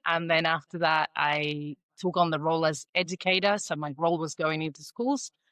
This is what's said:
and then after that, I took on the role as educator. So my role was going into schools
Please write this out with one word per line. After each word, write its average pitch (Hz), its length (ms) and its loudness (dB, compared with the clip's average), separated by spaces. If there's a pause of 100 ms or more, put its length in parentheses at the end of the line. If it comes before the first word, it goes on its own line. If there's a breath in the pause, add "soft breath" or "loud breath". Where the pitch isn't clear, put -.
and 165 240 0
then 165 160 2
after 165 340 -2
that, 156 360 2
I 147 600 -2 (220)
took 180 200 -2
on 175 140 4
the 156 80 0
role 160 260 2
as 156 200 0 (100)
educator. 185 640 2
So 185 180 -4
my 147 220 -6
role 170 200 2
was 156 180 -4
going 156 260 0
into 156 220 -6
schools 254 480 -4 (200)